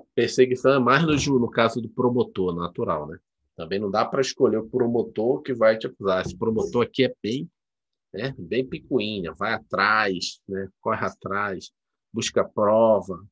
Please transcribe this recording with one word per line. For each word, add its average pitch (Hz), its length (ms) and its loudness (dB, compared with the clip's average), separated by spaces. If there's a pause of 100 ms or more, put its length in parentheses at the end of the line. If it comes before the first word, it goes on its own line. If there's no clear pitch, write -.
(140)
perseguição 123 600 2
é 139 60 4
mais 131 240 4
no 151 140 2
ju-, 135 220 2
no 117 100 0
caso 113 320 0
do 113 80 -10
promotor, 113 640 0
natural, 87 520 -4
né? 80 100 -14 (380)
Também 87 240 -6
não 104 100 -4
dá 107 160 0
pra 139 160 -2
escolher 113 360 2
o 110 120 -6
promotor 120 720 0
que 135 120 -6
vai 113 240 4
te 123 100 -8
acusar. 95 360 -2
Esse - 140 -8
promotor 110 460 0
aqui 127 220 0
é 123 180 -2
bem, 131 260 -6 (640)
né, 131 240 -8
bem 107 300 -4
picuinha, 107 680 -4
vai 107 200 -4
atrás, 101 920 -2
né, 95 220 -6 (100)
corre 110 260 -4
atrás, 98 680 -6 (420)
busca 107 300 -2
prova, 104 880 2